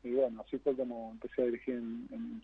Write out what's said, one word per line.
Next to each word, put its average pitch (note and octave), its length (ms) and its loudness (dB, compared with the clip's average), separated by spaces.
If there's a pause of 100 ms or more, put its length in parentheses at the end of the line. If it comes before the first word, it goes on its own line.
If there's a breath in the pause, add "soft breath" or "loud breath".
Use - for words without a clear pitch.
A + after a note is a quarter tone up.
y B2 120 0
bueno, A#2+ 300 4
así C3+ 140 -2
fue C3+ 180 4
como A#2 360 -2
empecé - 300 -2
a B2 40 6
dirigir A#2+ 300 0
en, A#2 340 -4
en A3+ 340 -8